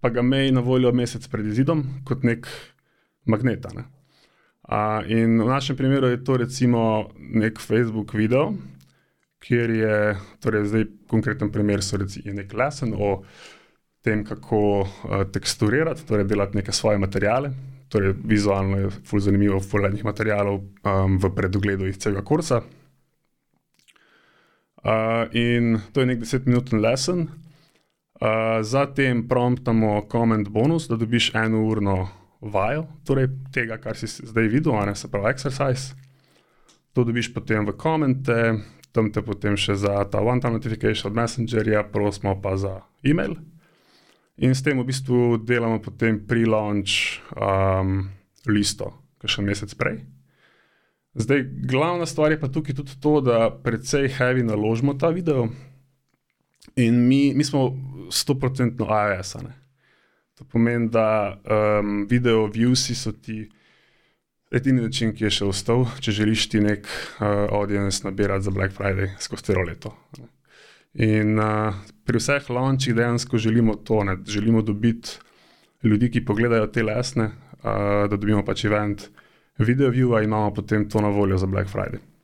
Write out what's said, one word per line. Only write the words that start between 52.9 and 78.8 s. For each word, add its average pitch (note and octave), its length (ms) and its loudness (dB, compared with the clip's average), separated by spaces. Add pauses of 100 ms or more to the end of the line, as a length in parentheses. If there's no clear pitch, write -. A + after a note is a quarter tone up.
to, D3+ 240 4
da A#2 300 4
precej C#3 580 -2
heavy B2+ 340 2
naložimo A2+ 500 0
ta D#3 160 0
video D#3+ 400 0 (1300)
in A#2+ 320 4
mi, C#3 260 4
mi D3 120 2
smo C3+ 240 0 (380)
stoprocentno B2+ 840 -2
A G#2+ 160 2
O F#2+ 160 -2
S, - 160 -12
a - 40 -12
ne. - 120 -14 (800)
To - 140 -20
pomeni, A#2 440 0
da, A2 480 0
ehm, G#2 720 0
video A#2 400 2
viewsi A#2+ 480 0
so - 160 -6
ti A2 320 -12 (1080)
edini C3 300 2
način, A2 320 -2
ki A2 120 -4
je G#2 40 2
še G2+ 160 -2
ostal, A2+ 400 0 (140)
če A2+ 120 -2
želiš G#2+ 380 2
ti A2 100 2
nek, G#2 300 0 (320)
eh, G#2+ 40 0 (280)
audience G2+ 480 -2
nabirati G2 420 -2
za G2+ 80 -2
Black F#2+ 220 -2
Friday G2 460 -2
skozi - 240 -10
celo F#2 180 0
leto, F2+ 320 -8
a - 280 -20
ne. A#2+ 60 -20 (680)
In, G#2+ 420 2
eh, G#2+ 540 -2 (100)
pri A#2 160 0
vseh C#3+ 300 -2
launchih B2+ 460 0
dejansko A#2+ 420 0
želimo A2 380 2
to, G#2+ 280 0
ne, G2 140 -2 (100)
želimo G#2+ 340 2
dobiti A2 560 -2 (640)
ljudi, A2+ 280 4
ki B2 140 -2
pogledajo A2+ 420 2
te A2+ 160 -2
lesne, A2 460 -2 (340)
a, G2+ 440 0
da G2+ 100 0
dobimo G2+ 280 2
pač G2+ 200 -4
event G#2 440 -2 (480)